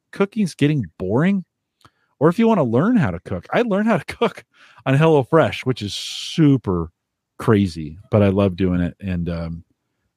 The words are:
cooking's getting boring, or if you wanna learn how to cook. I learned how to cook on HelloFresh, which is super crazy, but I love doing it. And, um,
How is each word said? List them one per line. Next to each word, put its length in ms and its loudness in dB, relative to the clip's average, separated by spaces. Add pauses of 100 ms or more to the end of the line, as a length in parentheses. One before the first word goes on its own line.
(100)
cooking's 460 -4
getting 300 0 (120)
boring, 460 0 (720)
or 100 4
if 100 0
you 100 4
wanna 160 2
learn 320 2
how 160 0
to 80 -8
cook. 320 -10
I 100 2
learned 240 -2
how 120 2
to 60 -10
cook 400 -6 (400)
on 120 2
HelloFresh, 680 2
which 180 -4
is 120 -6
super 960 0 (480)
crazy, 600 0 (120)
but 120 4
I 80 4
love 260 0
doing 240 0
it. 200 -4
And, 280 -6
um, 360 -8 (520)